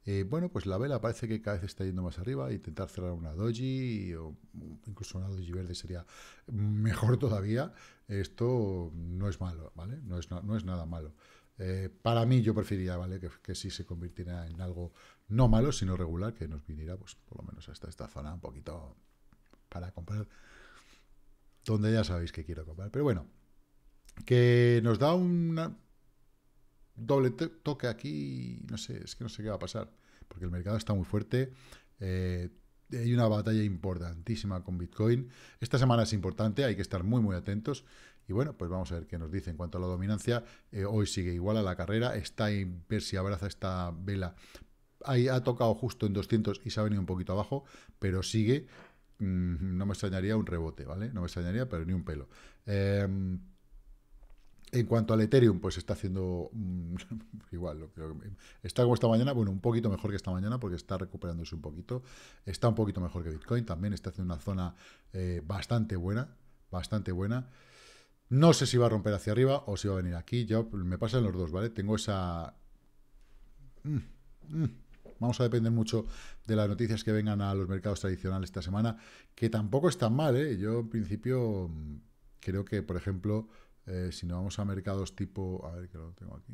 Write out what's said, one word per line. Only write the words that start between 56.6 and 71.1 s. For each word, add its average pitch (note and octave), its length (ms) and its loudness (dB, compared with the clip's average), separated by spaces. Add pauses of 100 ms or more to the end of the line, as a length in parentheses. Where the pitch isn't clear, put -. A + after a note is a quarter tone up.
<laughs> - 560 -12
igual, E2 280 -6
lo D#2+ 100 -14
que, D#2+ 120 -14 (600)
está G2+ 200 0
como A#2+ 100 6
esta A#2 160 6
mañana, A#2 240 6
bueno, A2 180 2
un F#2+ 100 -2
poquito A2+ 280 2
mejor G2+ 220 0
que G2+ 60 -2
esta F#2+ 140 -6
mañana G2+ 300 -2
porque F#2 160 -4
está F#2 220 -4
recuperándose E2+ 560 -6
un D2+ 80 -8
poquito, F2 400 -8 (420)
está G2+ 240 0
un A2 60 6
poquito G#2 260 2
mejor F2 240 -4
que D#2+ 60 -4
Bitcoin, A#2 340 -2
también G2+ 300 -2
está G#2 160 -6
haciendo F2+ 240 -4
una D#2+ 80 -6
zona, F2+ 320 -2 (400)
eh, F2+ 280 -2
bastante G2 540 -2
buena, G2+ 400 -2 (340)
bastante F2+ 420 -2
buena. A2 360 -2 (800)
No D3+ 240 10
sé C3+ 140 4
si B2 100 2
va A#2+ 80 8
a A#2 60 8
romper G#2+ 240 2
hacia G#2 180 0
arriba C3 360 4
o G2 100 -2
si G#2 100 -2
va G2 60 2
a - 20 0
venir F2+ 200 -2
aquí, A#2+ 280 -2
yo, A2 260 2
me F2+ 280 -2
pasan A#2 260 2